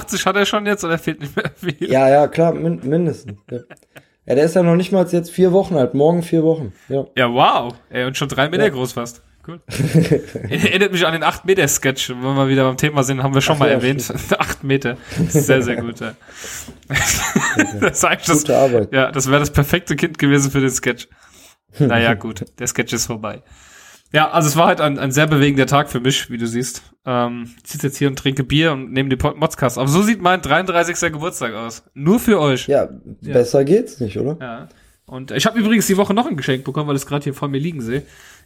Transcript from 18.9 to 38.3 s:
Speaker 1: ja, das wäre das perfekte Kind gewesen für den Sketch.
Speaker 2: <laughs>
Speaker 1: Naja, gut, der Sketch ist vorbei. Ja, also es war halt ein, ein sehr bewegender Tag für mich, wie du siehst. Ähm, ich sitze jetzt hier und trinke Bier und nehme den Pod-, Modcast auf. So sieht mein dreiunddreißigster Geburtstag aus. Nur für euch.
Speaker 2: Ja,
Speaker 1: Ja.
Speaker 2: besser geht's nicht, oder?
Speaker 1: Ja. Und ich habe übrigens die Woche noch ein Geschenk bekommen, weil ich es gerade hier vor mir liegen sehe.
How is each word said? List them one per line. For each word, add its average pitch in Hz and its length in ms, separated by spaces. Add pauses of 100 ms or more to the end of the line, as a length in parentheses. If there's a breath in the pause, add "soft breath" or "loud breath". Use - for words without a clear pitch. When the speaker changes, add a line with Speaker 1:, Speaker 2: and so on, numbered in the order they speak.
Speaker 1:
ja, 131 180
das 131 180
wäre 143 120
das 147 120
perfekte 156 440
Kind 156 220
gewesen 139 340
für 139 80
den 135 100
Sketch. 123 420
Speaker 2:
<laughs> - 640
Speaker 1:
Naja, 117 360
gut, 110 300 (140)
der 123 100
Sketch - 240
ist 117 140
vorbei. 107 360 (720 soft breath)
Ja, 151 180
also 165 160
es 147 100
war 170 100
halt 175 160
ein, 143 160
ein 139 120
sehr 147 160
bewegender 143 380
Tag 143 240
für 123 120
mich, 135 300
wie 120 60
du 117 100
siehst. 120 360 (240)
Ähm, 120 420 (160)
ich - 60
sitze 147 160
jetzt 139 100
hier 143 120
und 139 100
trinke 139 260
Bier 151 280
und 131 200
nehme 135 160
den 131 100
Pod-, 147 200
Modcast 147 400
auf. 131 100
So 165 140
sieht 208 180
mein 180 220
dreiunddreißigster 170 680
Geburtstag 151 440
aus. 113 280 (120)
Nur 170 260
für 214 180
euch. 139 280
Speaker 2:
Ja, 117 240 (320)
Speaker 1:
Ja. 147 100
Speaker 2:
besser 131 320
geht's 208 360
nicht, 107 180
oder? 135 200
Speaker 1:
Ja. 127 300 (380 soft breath)
Und 131 240
ich 196 160
habe 226 120
übrigens 220 280
die 190 100
Woche 196 160
noch 233 140
ein 180 100
Geschenk 131 280
bekommen, 147 240
weil 143 80
ich 135 60
es - 40
gerade 143 180
hier 147 80
vor 143 160
mir 135 100
liegen 156 220
sehe. 120 220 (440 loud breath)